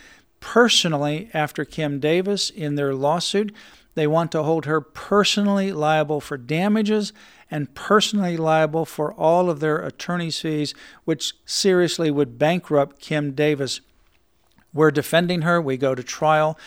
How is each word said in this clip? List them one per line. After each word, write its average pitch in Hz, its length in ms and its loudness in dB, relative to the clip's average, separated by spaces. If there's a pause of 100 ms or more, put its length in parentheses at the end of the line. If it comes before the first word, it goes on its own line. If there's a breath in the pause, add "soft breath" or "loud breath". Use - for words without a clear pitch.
(400 loud breath)
personally 165 960 0
after 151 300 -2
Kim 143 340 -4
Davis 180 500 0
in 151 240 -6
their 143 220 -2
lawsuit. 170 580 0 (400 loud breath)
They 151 140 0
want 160 240 2
to 160 100 -2
hold 156 240 0
her 151 160 0
personally 202 920 0
liable 151 480 0
for 143 160 -10
damages 208 720 0 (420 loud breath)
and 147 220 -6
personally 196 640 0
liable 160 480 2
for - 260 -4
all 170 380 2
of 151 100 -2
their 156 200 0
attorney's 170 600 -6
fees, 151 340 -4 (300 loud breath)
which - 300 -4 (120)
seriously 175 640 2
would 139 300 -2
bankrupt 147 640 0
Kim 147 320 -4
Davis. 139 480 -2 (920)
We're 151 180 4
defending 170 500 0
her. 170 200 2
We 139 140 -2
go 131 180 0
to 127 80 -6
trial 156 640 0